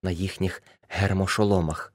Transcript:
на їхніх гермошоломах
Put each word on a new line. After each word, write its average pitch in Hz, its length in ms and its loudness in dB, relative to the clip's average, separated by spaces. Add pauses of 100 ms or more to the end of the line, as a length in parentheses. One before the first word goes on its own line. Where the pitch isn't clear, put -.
на 92 80 -2
їхніх 92 520 -4 (260)
гермошоломах 95 1080 0